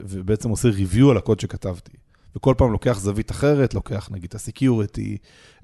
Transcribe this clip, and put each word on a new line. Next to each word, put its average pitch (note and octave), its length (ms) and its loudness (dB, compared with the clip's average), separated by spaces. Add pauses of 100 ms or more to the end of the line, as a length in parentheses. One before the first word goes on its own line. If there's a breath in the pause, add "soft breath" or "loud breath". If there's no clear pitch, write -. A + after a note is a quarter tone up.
ובעצם G2+ 480 -4
עושה G#2+ 180 2
ריוויו G2 420 4
על A#2+ 60 6
הקוד G#2 240 0
שכתבתי. - 520 -8 (440)
וכל C3 220 2
פעם B2+ 140 4
לוקח A2 260 0
זווית G2+ 320 -4
אחרת, C#3+ 440 2
לוקח G2 380 -6
נגיד F#2 120 -10
את F2 100 -14
ה-security, G#2 840 -2 (460 soft breath)